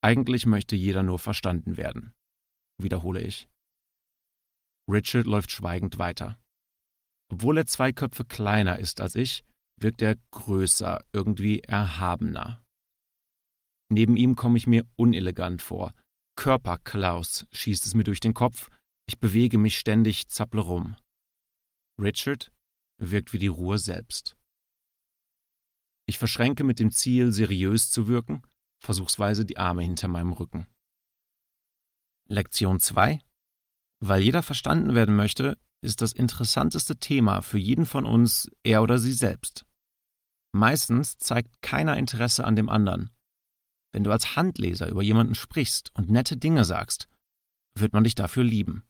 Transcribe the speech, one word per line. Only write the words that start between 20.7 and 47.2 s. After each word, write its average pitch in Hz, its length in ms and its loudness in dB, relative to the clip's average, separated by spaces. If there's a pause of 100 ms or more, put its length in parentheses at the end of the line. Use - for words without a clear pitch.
Richard 131 500 -4 (480)
wirkt 95 340 -4
wie - 60 -4
die 98 100 0
Ruhe 92 300 -2
selbst. - 560 -8 (1700)
Ich - 120 -6
verschränke 127 460 -2
mit 127 160 2
dem 110 100 4
Ziel, 123 420 2
seriös 101 600 0
zu 107 160 -2
wirken, 120 340 -2 (380)
versuchsweise 101 640 -2
die - 140 -10
Arme 90 240 -2
hinter 87 260 -4
meinem 87 240 -2
Rücken. 85 340 -10 (1600)
"Lektion 98 520 0
zwei", 127 400 0 (800)
weil 95 220 4
jeder 131 200 4
verstanden 147 520 0
werden 107 200 6
möchte, 107 440 0 (240)
ist - 180 -4
das 113 120 -2
interessanteste 131 840 -2
Thema 107 460 2
für - 160 -2
jeden 120 280 2
von 135 200 -4
uns 113 440 4 (140)
er 110 180 6
oder 120 160 4
sie 120 140 0
selbst. - 540 -4 (880)
Meistens 120 640 2
zeigt - 420 -4
keiner 151 380 -2
Interesse 120 460 -2
an 110 120 4
dem 107 140 2
anderen. 98 400 0 (840)
Wenn 104 100 -2
du 101 80 2
als 110 240 0
Handleser 95 540 -2
über 92 140 -2
jemanden 113 320 4
sprichst - 600 -4
und 92 160 -2
nette 127 260 2
Dinge 151 280 4
sagst, - 440 -6 (720)